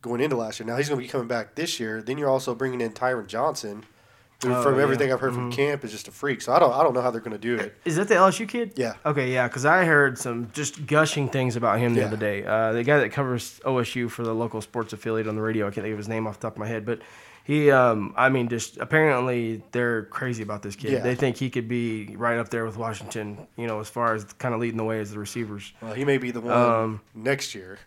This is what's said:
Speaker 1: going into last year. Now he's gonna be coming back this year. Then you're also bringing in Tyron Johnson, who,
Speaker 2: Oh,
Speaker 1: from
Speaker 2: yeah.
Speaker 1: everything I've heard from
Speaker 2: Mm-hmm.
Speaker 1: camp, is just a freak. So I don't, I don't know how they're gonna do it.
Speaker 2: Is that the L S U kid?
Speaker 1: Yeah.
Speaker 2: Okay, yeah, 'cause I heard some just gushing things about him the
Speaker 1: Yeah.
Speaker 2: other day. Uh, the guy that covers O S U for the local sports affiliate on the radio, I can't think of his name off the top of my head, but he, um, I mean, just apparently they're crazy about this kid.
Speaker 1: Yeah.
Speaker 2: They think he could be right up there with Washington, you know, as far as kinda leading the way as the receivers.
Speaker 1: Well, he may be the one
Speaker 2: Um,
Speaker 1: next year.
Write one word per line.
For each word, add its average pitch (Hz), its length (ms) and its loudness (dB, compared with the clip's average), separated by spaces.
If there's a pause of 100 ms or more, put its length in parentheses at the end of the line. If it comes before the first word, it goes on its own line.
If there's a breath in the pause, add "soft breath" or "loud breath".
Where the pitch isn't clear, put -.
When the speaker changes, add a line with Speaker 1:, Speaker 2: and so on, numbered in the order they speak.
Speaker 1:
going 120 200 -2
into 147 140 2
last 110 240 -6
year. 110 80 -8
Now 117 100 -4
he's 147 120 -2
gonna 135 120 -2
be 127 60 -10
coming 123 200 -4
back 117 280 -4
this 160 240 -4
year. 110 220 -6
Then 127 160 -4
you're 143 120 0
also 135 260 2
bringing 127 260 -2
in 113 100 -2
Tyron 123 360 -2
Johnson, 107 580 -4 (560 soft breath)
who, 127 120 0
Speaker 2:
Oh, 123 80 2
Speaker 1:
from 131 140 6
Speaker 2:
yeah. 139 80 6
Speaker 1:
everything 131 300 2
I've 123 80 0
heard 127 120 0
from 123 180 -2
Speaker 2:
Mm-hmm. 120 40 -4
Speaker 1:
camp, 139 300 0
is 104 60 -8
just 107 180 -12
a - 20 -20
freak. 143 300 -4
So 120 100 -4
I 156 80 6
don't, 135 140 6
I 143 100 4
don't 139 100 4
know 127 80 2
how 123 100 0
they're 113 100 -6
gonna 113 160 -8
do 117 180 -2
it. 104 200 -4 (100)
Speaker 2:
Is 160 100 0
that 196 140 0
the - 60 6
L 185 120 8
S 185 120 2
U 226 60 -4
kid? 233 300 -6
Speaker 1:
Yeah. 117 200 -2 (100)
Speaker 2:
Okay, 139 260 0
yeah, 127 160 2
'cause 127 180 -4
I 175 200 6
heard 143 320 6
some 120 360 -6
just 147 340 -8
gushing 151 420 2
things 127 260 0
about 113 240 2
him 120 140 2
the 117 80 4
Speaker 1:
Yeah. 107 60 2
Speaker 2:
other 107 100 -4
day. 104 280 0
Uh, 110 280 2
the 120 100 0
guy 147 160 6
that 110 120 2
covers 127 520 -4
O 131 140 2
S 120 180 -2
U 120 140 -2
for 120 140 -8
the 113 100 -2
local 110 280 -2
sports 113 300 -6
affiliate 110 360 -2
on 107 80 -4
the 110 60 -2
radio, 110 260 0
I 101 40 -4
can't 101 140 -6
think 107 80 -4
of 104 40 -6
his 104 120 -8
name 110 180 -2
off 101 120 -8
the 117 80 -6
top 107 60 -6
of - 60 -14
my 107 80 -6
head, 110 180 -6
but 117 140 -4 (460 loud breath)
he, 147 260 4
um, 113 460 6
I 131 120 6
mean, 127 200 2
just 113 280 -4
apparently 123 840 2 (120)
they're 120 300 0
crazy 120 400 -6
about 104 200 -8
this 101 140 -8
kid. 139 140 -4
Speaker 1:
Yeah. 127 80 2
Speaker 2:
They 120 160 0
think 123 220 0
he 135 120 -2
could 120 180 -4
be 110 500 -4
right 117 200 0
up 113 120 -4
there 117 160 -2
with 107 120 -8
Washington, 107 680 -8 (100)
you 117 100 -6
know, 107 140 -4
as 110 80 -12
far 117 240 0
as 107 120 -4 (140)
kinda 120 180 -2
leading 117 200 -2
the 110 80 -2
way 110 140 -2
as 104 120 -8
the 104 80 -10
receivers. 104 520 -10 (100)
Speaker 1:
Well, 110 120 -10
he 127 120 -4
may 139 120 4
be 123 140 -4
the 117 100 -6
one 117 120 -2
Speaker 2:
Um, 113 480 2 (120)
Speaker 1:
next 131 420 -4
year. 95 320 -16